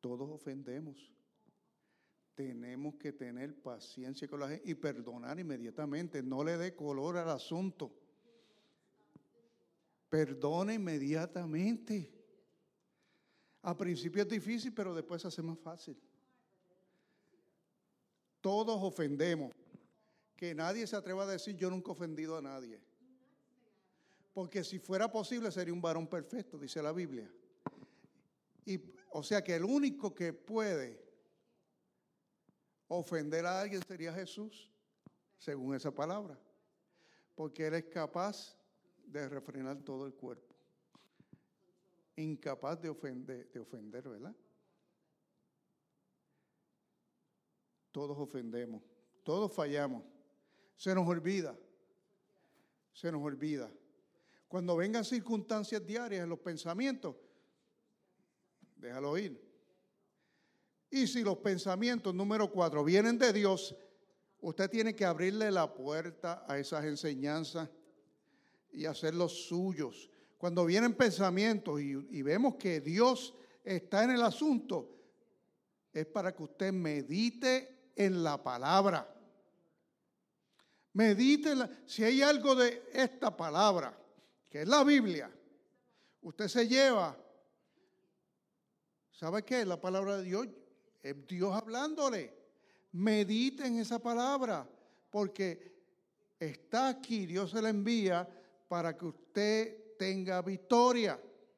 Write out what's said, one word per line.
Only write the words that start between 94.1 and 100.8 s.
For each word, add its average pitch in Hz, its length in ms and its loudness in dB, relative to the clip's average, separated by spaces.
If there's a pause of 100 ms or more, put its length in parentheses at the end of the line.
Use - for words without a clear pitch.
porque 196 640 -2 (640)
está 220 500 0
aquí, 226 380 -2
Dios 180 240 -2
se 220 100 -2
la 220 80 2
envía 202 580 2 (400)
para 170 300 -2
que 175 80 -10
usted 214 920 -2
tenga 190 420 0
victoria. 220 800 4 (380)